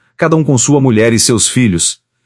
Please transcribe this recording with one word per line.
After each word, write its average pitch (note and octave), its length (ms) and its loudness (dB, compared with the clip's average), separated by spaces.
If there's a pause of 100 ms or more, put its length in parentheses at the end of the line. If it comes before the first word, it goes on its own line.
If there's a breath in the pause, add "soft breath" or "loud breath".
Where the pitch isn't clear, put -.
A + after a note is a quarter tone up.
(160 soft breath)
cada E3 180 -2
um D#3+ 80 2
com C#3 160 0
sua D3 220 0
mulher A#2 320 2
e A#2 60 2
seus A2 300 0
filhos, G#2+ 560 -2 (220)